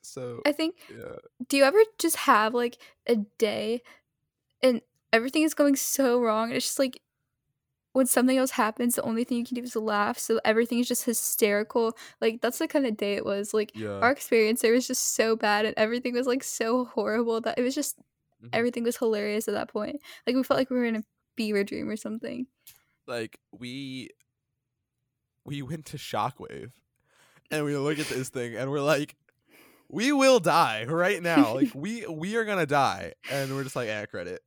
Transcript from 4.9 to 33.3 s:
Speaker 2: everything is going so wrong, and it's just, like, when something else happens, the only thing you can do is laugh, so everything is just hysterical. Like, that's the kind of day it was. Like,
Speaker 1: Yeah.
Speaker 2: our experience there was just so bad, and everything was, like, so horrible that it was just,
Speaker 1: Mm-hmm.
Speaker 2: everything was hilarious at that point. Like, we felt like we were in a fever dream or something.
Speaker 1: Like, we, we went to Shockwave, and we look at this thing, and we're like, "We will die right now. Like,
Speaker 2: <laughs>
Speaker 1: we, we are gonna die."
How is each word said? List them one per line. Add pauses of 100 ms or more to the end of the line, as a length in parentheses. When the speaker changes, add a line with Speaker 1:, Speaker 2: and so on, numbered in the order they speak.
Speaker 2:
everything
is
going
so
wrong,
and
it's
just,
like, (920)
when
something
else
happens,
the
only
thing
you
can
do
is
laugh,
so
everything
is
just
hysterical. (280)
Like,
that's
the
kind
of
day
it
was.
Like,
Speaker 1:
Yeah.
Speaker 2:
our
experience
there
was
just
so
bad,
and
everything
was,
like,
so
horrible
that
it
was
just, (400)
Speaker 1:
Mm-hmm.
Speaker 2:
everything
was
hilarious
at
that
point. (260)
Like,
we
felt
like
we
were
in
a (340)
fever
dream
or
something. (600)
Speaker 1:
Like, (120)
we, (1300)
we
went
to
Shockwave, (760)
and
we
look
at
this
thing,
and
we're
like, (720)
"We
will
die
right
now.
Like,
Speaker 2:
<laughs>
Speaker 1:
we,
we
are
gonna
die." (160)